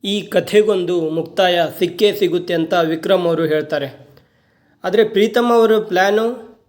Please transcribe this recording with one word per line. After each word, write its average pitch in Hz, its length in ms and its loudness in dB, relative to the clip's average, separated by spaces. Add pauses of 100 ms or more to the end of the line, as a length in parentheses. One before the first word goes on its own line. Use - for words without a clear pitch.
ಈ 208 180 -2
ಕಥೆಗೊಂದು 180 880 0
ಮುಕ್ತಾಯ 175 520 0 (180)
ಸಿಕ್ಕೇ 190 340 0
ಸಿಗುತ್ತೆ" 175 400 -2
ಅಂತ 165 200 -2
ವಿಕ್ರಮ್ 170 540 0
ಅವರು 165 180 0
ಹೇಳ್ತಾರೆ. 147 600 -4 (760)
ಆದ್ರೆ 190 200 2
ಪ್ರೀತಮ್ 220 480 2
ಅವರ 226 280 4
ಪ್ಲ್ಯಾನು 214 760 -2 (120)